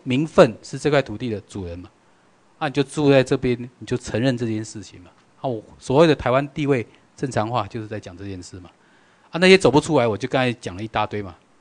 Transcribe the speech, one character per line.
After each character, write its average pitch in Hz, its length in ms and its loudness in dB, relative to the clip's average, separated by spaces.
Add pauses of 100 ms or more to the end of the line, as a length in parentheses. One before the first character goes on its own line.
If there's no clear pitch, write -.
名 135 240 0
分， 139 360 4
是 - 160 -12
这 147 120 -2
块 139 120 4
土 107 160 -12
地 123 100 -8
的 107 140 -6
主 95 240 -12
人 85 120 -12
嘛。 90 120 -18 (680)
啊， 160 80 -6
你 139 60 -6
就 143 100 0
住 143 280 0
在 135 120 6
这 131 140 -2
边， 123 220 -2 (200)
你 110 80 -16
就 - 120 -4
承 - 200 -6
认 123 180 0
这 120 100 -4
件 110 180 -6
事 107 180 -16
情 101 200 -20
嘛。 85 80 -20 (320)
啊， 139 60 -6
我 113 140 -6 (160)
所 127 200 0
谓 170 80 8
的 151 100 4
台 - 140 -2
湾 135 240 2
地 151 120 -4
位 131 200 0 (280)
正 139 160 -8
常 110 160 -2
化， 113 200 -4
就 117 120 -12
是 107 80 -10
在 104 140 -12
讲 95 160 -18
这 95 80 -16
件 95 160 -12
事 90 200 -18
嘛。 85 100 -20 (600)
啊， - 80 -8
那 180 80 4
些 190 120 10
走 165 120 4
不 135 80 4
出 151 200 2
来， 120 80 2
我 107 100 -2
就 113 100 -6
刚 131 160 -2
才 123 120 0
讲 98 200 -12
了 95 80 -12
一 110 60 -8
大 107 180 -4
堆 104 140 -8
嘛。 92 160 -14 (240)